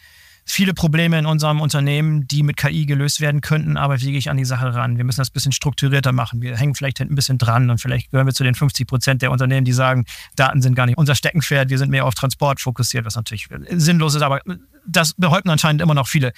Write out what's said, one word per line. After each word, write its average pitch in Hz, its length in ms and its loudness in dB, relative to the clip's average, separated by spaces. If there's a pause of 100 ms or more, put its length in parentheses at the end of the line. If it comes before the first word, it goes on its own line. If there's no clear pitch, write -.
(460)
viele 190 280 0
Probleme 165 460 2
in 151 80 0
unserem 151 340 0
Unternehmen, 147 680 0
die 143 140 0
mit 147 160 0
K 143 120 0
I 156 180 -2
gelöst 143 340 -2
werden 147 200 0
könnten, 156 360 -2
aber 139 240 0
wie 131 60 -4
gehe 139 100 -2
ich 147 140 -4
an 139 60 0
die 131 80 0
Sache 127 280 -2
ran? 120 240 -2
Wir 123 60 -2
müssen 127 180 -2
das 131 80 -2
ein - 40 -14
bisschen 135 180 -2
strukturierter 135 600 0
machen. 120 300 -2
Wir 123 160 -6
hängen 139 160 0
vielleicht 135 240 -4
hinten 135 160 -4
ein - 20 0
bisschen 135 220 0
dran 123 320 2
und 117 100 2
vielleicht 127 300 -4
gehören 135 160 2
wir 135 80 0
zu 139 100 -2
den 127 120 2
fünfzig 131 320 0
Prozent 131 340 0
der 127 80 0
Unternehmen, 131 340 2
die 123 100 2
sagen, 127 320 2 (300)
Daten 135 280 2
sind 127 100 4
gar 123 140 2
nicht 120 100 2
unser 147 160 4
Steckenpferd, 139 560 0
wir 131 80 0
sind 139 140 0
mehr 135 140 0
auf 131 100 0
Transport 139 460 -2
fokussiert, 117 440 -4
was 110 100 -8
natürlich 113 320 -8 (220)
sinnlos 160 460 2
ist, 151 80 0
aber 139 180 0 (460)
das 165 260 0
behaupten 180 380 2
anscheinend 151 320 2
immer 156 100 4
noch 139 140 0
viele. 135 300 0